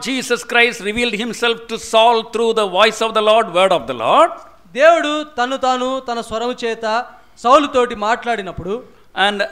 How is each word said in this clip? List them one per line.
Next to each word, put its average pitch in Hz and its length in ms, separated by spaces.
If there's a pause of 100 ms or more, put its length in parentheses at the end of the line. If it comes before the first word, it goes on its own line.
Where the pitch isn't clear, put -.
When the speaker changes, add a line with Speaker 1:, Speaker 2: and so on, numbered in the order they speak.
Speaker 1:
Jesus 247 340 (100)
Christ 240 360
revealed 233 360
himself 233 340 (140)
to 226 60 (140)
Saul 226 260 (160)
through 226 160 (120)
the 208 60 (100)
voice 220 280
of 220 120
the 214 120
Lord, 220 180 (100)
word 185 200
of 147 140
the 123 140
Lord, 285 260 (480)
Speaker 2:
దేవుడు 302 320 (260)
తన్ను 254 200
తాను 254 320 (200)
తన 233 120
స్వరము 233 420
చేత 226 420 (380)
సౌలుతోటి 247 540 (100)
మాట్లాడినప్పుడు 208 680 (520)
Speaker 1:
and 202 120 (120)